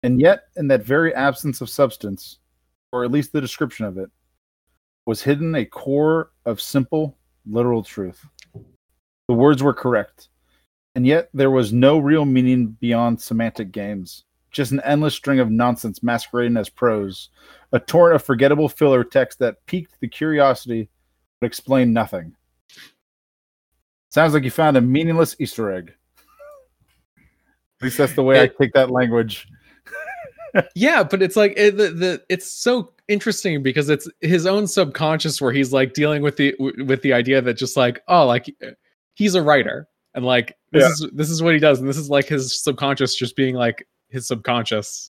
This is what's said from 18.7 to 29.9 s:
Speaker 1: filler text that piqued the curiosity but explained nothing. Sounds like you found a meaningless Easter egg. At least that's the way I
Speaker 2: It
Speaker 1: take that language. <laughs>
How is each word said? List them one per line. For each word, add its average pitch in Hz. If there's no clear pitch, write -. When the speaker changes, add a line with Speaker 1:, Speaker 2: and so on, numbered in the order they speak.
Speaker 1:
filler 135
text 123
that 117
piqued -
the 123
curiosity 131
but 120
explained 123
nothing. 95
Sounds 156
like 147
you 131
found 151
a 127
meaningless 160
Easter 110
egg. 90
At -
least 127
that's 139
the 139
way 131
I 127
Speaker 2:
It 127
Speaker 1:
take 131
that 131
language. 117
<laughs> -